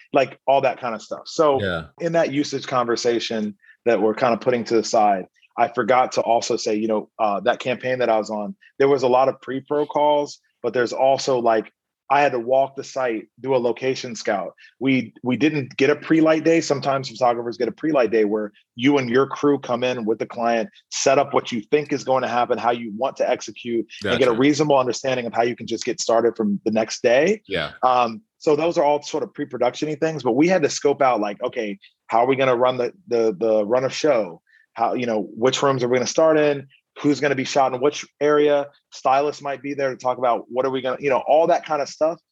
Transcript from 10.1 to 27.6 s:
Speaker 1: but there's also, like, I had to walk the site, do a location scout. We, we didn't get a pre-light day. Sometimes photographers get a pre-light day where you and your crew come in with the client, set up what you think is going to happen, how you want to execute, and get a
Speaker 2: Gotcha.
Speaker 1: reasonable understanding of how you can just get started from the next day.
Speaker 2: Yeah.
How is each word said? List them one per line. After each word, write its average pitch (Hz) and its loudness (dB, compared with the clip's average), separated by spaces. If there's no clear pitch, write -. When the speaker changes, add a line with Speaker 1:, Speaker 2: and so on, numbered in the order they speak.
Speaker 1:
but 117 -4
there's 123 0
also, 135 0
like, 113 0
I 143 4
had 143 2
to 127 -2
walk 131 0
the 131 -10
site, 123 -6
do 131 -2
a 131 4
location 123 -4
scout. 95 -4
We, 127 0
we 123 0
didn't 143 -2
get 135 2
a 147 2
pre-light 160 2
day. 165 2
Sometimes 135 -2
photographers 120 -2
get 120 -2
a 107 -6
pre-light 139 0
day 110 4
where 104 -4
you 135 4
and 127 -2
your 135 4
crew 143 0
come 123 -4
in 127 -2
with 110 0
the 123 -4
client, 117 -2
set - 2
up 135 0
what - -2
you 120 -4
think 147 -2
is 135 -6
going 131 0
to 120 -4
happen, 120 0
how 110 0
you 117 -4
want 131 -4
to - 0
execute, 117 -4
and 104 0
get 123 4
a - 4
Speaker 2:
Gotcha. 113 0
Speaker 1:
reasonable 143 4
understanding 123 -2
of 110 -10
how 113 2
you 120 0
can 110 -14
just 113 -6
get 113 -4
started 117 2
from 101 0
the 110 0
next 110 -2
day. 147 2
Speaker 2:
Yeah. 85 -4